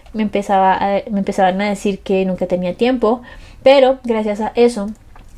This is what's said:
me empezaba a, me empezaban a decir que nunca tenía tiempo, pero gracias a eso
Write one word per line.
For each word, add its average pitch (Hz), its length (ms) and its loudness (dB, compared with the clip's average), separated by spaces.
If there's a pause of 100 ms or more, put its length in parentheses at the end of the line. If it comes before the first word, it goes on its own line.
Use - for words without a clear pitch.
(140)
me 220 100 -2
empezaba 196 520 2
a, 196 340 -2
me 202 100 -2
empezaban 190 420 0
a 208 80 -2
decir 196 300 -4
que 190 260 -2
nunca 185 220 -4
tenía 180 260 -2
tiempo, 233 480 0 (420)
pero 262 400 6
gracias 214 380 -4
a 214 140 -4
eso 233 340 0 (480)